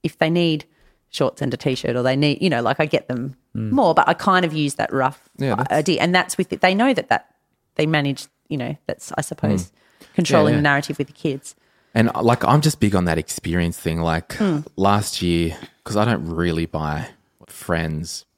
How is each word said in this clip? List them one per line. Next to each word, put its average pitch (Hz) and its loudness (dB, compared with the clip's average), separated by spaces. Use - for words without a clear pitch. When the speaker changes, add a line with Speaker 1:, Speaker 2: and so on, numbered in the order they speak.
Speaker 1:
if - -6
they 160 2
need 165 0
shorts - -2
and 131 -2
a 123 -6
T-shirt 127 -2
or 123 -2
they 131 2
need, 147 2
you 185 2
know, 120 0
like, 120 0
I 156 2
get - -2
them 131 -6
Speaker 2:
Mm. 110 -4
Speaker 1:
more, 220 4
but - 6
I 170 2
kind 185 2
of 156 -4
use 147 -2
that - -4
rough 135 -2
Speaker 3:
Yeah, 135 -2
that's - -2
Speaker 1:
idea. 156 0
And 175 0
that's - 0
with 185 -4
it. - -4
They 185 4
know 247 2
that, - -4
that - 0
they 156 0
manage, 143 -2
you 151 -6
know, 127 -6
that's, - -10
I - -2
suppose, 98 -2
Speaker 3:
Mm. - -16
Speaker 1:
controlling 156 4
Speaker 3:
Yeah, 147 2
yeah. - 2
Speaker 1:
the 147 2
narrative 143 2
with 139 -2
the - -20
kids. - -6
Speaker 3:
And, 113 2
like, 117 2
I'm 143 4
just 151 0
big 104 2
on 90 2
that 82 2
experience 85 -4
thing. 82 -4
Like 82 -2
Speaker 1:
Mm. 156 -2
Speaker 3:
last 101 2
year, 85 0
'cause 104 -8
I 107 4
don't 101 0
really 82 -2
buy 78 -6
friends 82 -6